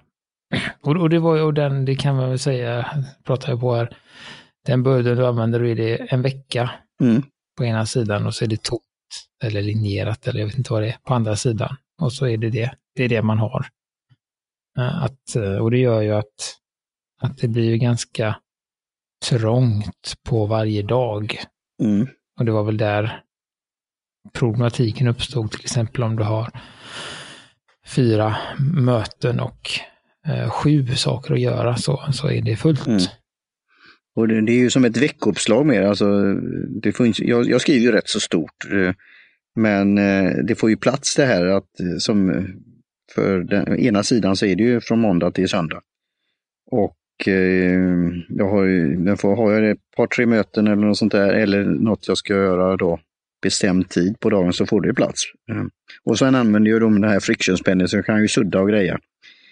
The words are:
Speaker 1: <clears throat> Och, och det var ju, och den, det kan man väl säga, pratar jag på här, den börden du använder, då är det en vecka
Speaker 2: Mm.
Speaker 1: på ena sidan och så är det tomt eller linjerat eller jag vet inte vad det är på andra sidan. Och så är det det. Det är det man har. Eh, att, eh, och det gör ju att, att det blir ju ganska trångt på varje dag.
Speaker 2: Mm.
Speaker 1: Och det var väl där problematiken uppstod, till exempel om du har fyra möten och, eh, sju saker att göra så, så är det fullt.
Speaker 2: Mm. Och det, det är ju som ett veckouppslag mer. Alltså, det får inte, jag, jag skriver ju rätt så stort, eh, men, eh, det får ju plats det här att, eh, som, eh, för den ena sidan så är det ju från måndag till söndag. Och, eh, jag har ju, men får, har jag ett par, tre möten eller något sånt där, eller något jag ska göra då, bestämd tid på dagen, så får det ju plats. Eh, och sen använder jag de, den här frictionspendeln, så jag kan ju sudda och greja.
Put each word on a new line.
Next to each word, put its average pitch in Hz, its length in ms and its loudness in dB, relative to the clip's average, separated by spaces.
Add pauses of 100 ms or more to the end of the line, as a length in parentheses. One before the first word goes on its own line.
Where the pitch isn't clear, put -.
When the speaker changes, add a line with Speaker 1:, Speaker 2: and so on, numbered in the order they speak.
(540)
Speaker 1:
<clears throat> - 260 -8
Och, 143 160 -2
och 165 140 0
det 170 80 2
var 165 180 2
ju, 156 60 0
och 156 120 0
den, 139 300 0
det 135 100 0
kan 139 220 0
man 131 120 0
väl 127 100 -2
säga, 123 680 -4 (200)
pratar 127 260 -4
jag 120 100 -2
på 123 140 0
här, 117 220 -4 (720)
den 127 160 0
börden 123 340 2
du 127 100 2
använder, 117 340 0
då 120 60 0
är 117 100 0
det 113 200 -2
en 131 260 -2
vecka 123 480 -4 (300)
Speaker 2:
Mm. 123 220 4 (340)
Speaker 1:
på 131 80 -4
ena 110 220 -2
sidan 107 400 -2
och 110 80 -4
så - 100 -4
är 113 40 -2
det 107 140 -4
tomt - 180 -6 (640)
eller 104 180 -4
linjerat 104 640 -4
eller 117 140 -4
jag 107 60 -4
vet 104 120 -6
inte 123 140 -4
vad 110 100 0
det 107 60 -2
är 117 160 -8
på 135 100 -2
andra 110 220 0
sidan. 110 400 -4 (240)
Och 131 120 -2
så - 140 -4
är 113 100 -2
det 113 140 -4
det. 117 240 -4 (200)
Det 127 100 -2
är 123 40 0
det 113 140 2
man 110 160 2
har. 107 280 -2 (1120)
Eh, 127 260 -4
att, - 320 -8
eh, 98 200 -2
och 113 140 0
det 123 80 2
gör 120 240 2
ju 107 100 0
att, - 440 -6 (640)
att - 180 -6
det 123 100 -2
blir 113 220 0
ju 113 80 2
ganska 117 580 -2 (920)
trångt 110 840 0 (140)
på 110 180 0
varje 107 360 -2
dag. 110 540 -2 (460)
Speaker 2:
Mm. 107 240 2 (320)
Speaker 1:
Och 127 60 -2
det 113 80 2
var 107 120 0
väl 107 120 -2
där 107 460 -2 (1080)
problematiken 120 760 0
uppstod, 113 420 -4
till - 100 -12
exempel - 420 -4
om 113 140 -2
du 113 80 -2
har 110 260 -4 (1400)
fyra 110 500 2 (380)
möten 120 640 0
och, - 300 -10 (560)
eh, 120 240 -4
sju 143 360 2
saker 127 480 -4
att 123 60 0
göra 120 360 0
så, - 260 -4 (100)
så - 180 -2
är 117 120 -2
det 113 140 -2
fullt. 151 300 0
Speaker 2:
Mm. 110 140 2 (1160)
Och 110 120 2
det, 110 180 2
det 120 60 2
är 123 60 4
ju 123 120 4
som 131 140 4
ett 117 120 0
veckouppslag 117 720 0
mer. 110 160 4
Alltså, 101 520 2 (480)
det 104 100 0
får 123 140 2
inte, - 220 0
jag, 120 180 2
jag 123 140 4
skriver 135 200 4
ju 117 120 4
rätt 101 160 0
så 107 120 -2
stort, - 520 -4
eh, 95 220 2 (600)
men, 101 440 2
eh, 98 340 2 (120)
det 110 100 -2
får 110 160 2
ju 107 60 2
plats - 400 -2
det 143 100 4
här 92 200 2
att, 95 340 -2
eh, 87 180 -4
som, 98 320 2
eh, 76 120 -2 (720)
för 98 260 0
den 92 380 0
ena 107 240 2
sidan 95 340 2
så 113 100 0
är 92 100 2
det 98 60 2
ju 120 180 2
från 113 200 0
måndag 87 300 2
till 92 180 0
söndag. 87 320 -4 (920)
Och, - 580 -4
eh, 92 800 2 (200)
jag 101 220 -2
har 101 140 2
ju, 87 340 2
men 98 180 0
får, 101 200 0
har 110 160 4
jag 107 180 4
ett 101 80 -2 (180)
par, 120 100 2
tre 123 200 0
möten 110 400 2
eller 104 100 2 (100)
något 101 120 2
sånt 107 140 2
där, 98 200 4
eller 101 320 2
något 95 440 0
jag 95 100 0
ska - 160 -4
göra 95 420 2
då, 87 240 -2 (420)
bestämd 92 460 0
tid 92 320 -2
på 110 100 0
dagen, 92 220 2
så 98 140 -2
får 104 140 0
det 82 80 0
ju 113 60 0
plats. - 280 -2 (280)
Eh, 104 140 -6 (400)
och 113 140 0
sen 135 160 4
använder 107 360 4
jag 113 100 4
de, 107 200 4
den 107 100 2
här 98 100 2
frictionspendeln, 92 680 0
så - 80 -2
jag 98 100 -2
kan 107 160 2
ju 104 60 2
sudda 98 320 0
och 98 80 2
greja. 104 300 0 (540)